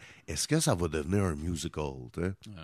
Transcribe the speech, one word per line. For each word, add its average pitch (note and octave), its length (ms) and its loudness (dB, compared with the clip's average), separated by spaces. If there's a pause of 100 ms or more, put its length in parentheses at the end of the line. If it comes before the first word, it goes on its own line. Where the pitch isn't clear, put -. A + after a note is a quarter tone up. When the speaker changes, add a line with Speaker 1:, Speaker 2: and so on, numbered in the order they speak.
(260)
Speaker 1:
Est-ce - 220 -4
que D#3 140 4
ça D3 120 4
va F2 140 4
devenir D#2+ 380 2
un E2 100 2
musical, D2+ 600 -2 (180)
tu E2 80 -4
sais ? F2+ 60 0 (200)
Speaker 2:
Ouais. G#2 60 -12 (100)